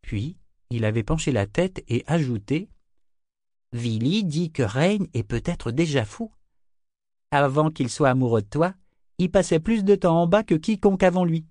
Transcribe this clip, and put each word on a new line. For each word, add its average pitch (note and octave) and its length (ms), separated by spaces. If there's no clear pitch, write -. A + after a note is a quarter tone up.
Puis, A2+ 360
il A#2 140
avait G#2+ 200
penché D#3 280
la G#2 160
tête F#3 400
et A#2+ 200
ajouté, « C#3+ 600
Vili A#2+ 540
dit D#3+ 260
que B2+ 120
Rain E3 500
est A2 100
peut-être A#2+ 480
déjà C#3 320
fou. - 300
Avant C#3+ 380
qu'il C3+ 200
soit C#3 200
amoureux B2 320
de G2+ 60
toi, E3+ 260
il F3+ 140
passait F3+ 300
plus G#3+ 240
de G3+ 100
temps E3+ 260
en F3 60
bas G3+ 160
que E3+ 120
quiconque F#3+ 480
avant F3+ 200
lui. E3 280